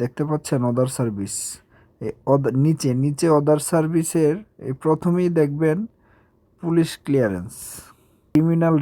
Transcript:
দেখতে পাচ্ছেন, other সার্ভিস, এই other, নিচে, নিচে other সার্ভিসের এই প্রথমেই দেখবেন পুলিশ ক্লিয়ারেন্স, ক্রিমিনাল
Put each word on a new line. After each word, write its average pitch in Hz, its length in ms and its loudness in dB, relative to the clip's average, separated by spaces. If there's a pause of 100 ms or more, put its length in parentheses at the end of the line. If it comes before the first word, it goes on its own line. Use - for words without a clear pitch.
দেখতে 120 280 -4
পাচ্ছেন, 147 300 -2 (120)
other 127 160 0 (100)
সার্ভিস, 101 380 -4 (720)
এই 104 60 -6 (220)
other, 139 180 2 (140)
নিচে, 156 240 0 (140)
নিচে 147 240 0 (100)
other 147 220 2 (100)
সার্ভিসের 160 680 0 (320)
এই 131 60 -6 (100)
প্রথমেই 175 460 0 (100)
দেখবেন 151 380 0 (840)
পুলিশ 165 280 2 (160)
ক্লিয়ারেন্স, 104 480 0 (800)
ক্রিমিনাল 165 500 4